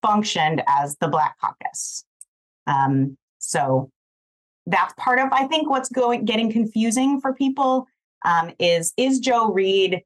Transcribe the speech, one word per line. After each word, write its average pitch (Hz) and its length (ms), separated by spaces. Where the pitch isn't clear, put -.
functioned 180 680
as 143 300
the 165 100
Black 151 320
Caucus. - 640
Um, 135 500
so 139 500
that's 185 320
part 254 220
of, 262 120
I 269 160
think, 311 220
what's 262 200
going, 240 360
getting 220 260
confusing 233 720
for 262 120
people, 262 540
um, 170 340
is, 170 380
is 262 220
Joe 226 340
Reed 190 520